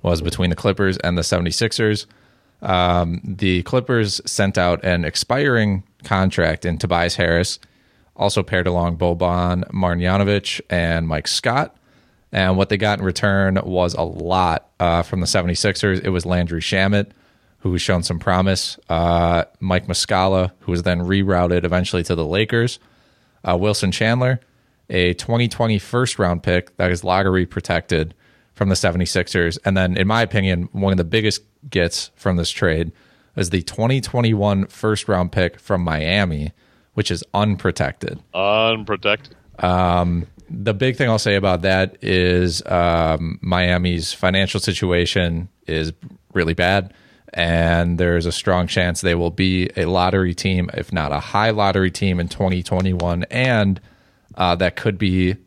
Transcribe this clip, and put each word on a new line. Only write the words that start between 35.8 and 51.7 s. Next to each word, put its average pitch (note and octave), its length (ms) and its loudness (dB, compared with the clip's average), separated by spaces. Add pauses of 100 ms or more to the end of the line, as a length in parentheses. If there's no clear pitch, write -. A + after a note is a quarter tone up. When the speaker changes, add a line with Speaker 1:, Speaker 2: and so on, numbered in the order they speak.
Speaker 1:
Miami, E2 680 0 (440)
which G#2+ 160 -2
is G#2+ 120 -4 (120)
unprotected. F#2+ 840 -2 (140)
Speaker 2:
Unprotected. G#2+ 1000 0 (240)
Speaker 1:
Um, F2 680 2 (240)
the G#2 240 -4
big B2+ 240 -2
thing B2+ 120 0
I'll A2 80 2
say G#2 180 2
about F#2+ 260 2
that F#2+ 420 0
is, F2+ 640 2
um, E2+ 760 0
Miami's F2+ 720 0
financial F#2+ 460 0
situation F2 880 0 (180)
is D#2+ 280 -4 (400)
really E2 200 0
bad, F#2 400 0 (400)
and E2+ 640 2
there's F2 300 2
a E2+ 40 -2
strong F2+ 360 0
chance F2 340 -2
they E2+ 140 0
will E2+ 160 0
be F#2 440 0
a F2+ 100 -2
lottery F#2 500 2
team, F2+ 380 -2
if - 200 -8
not D2+ 180 -2
a C#2+ 80 -2
high G#2+ 300 0
lottery G2 400 2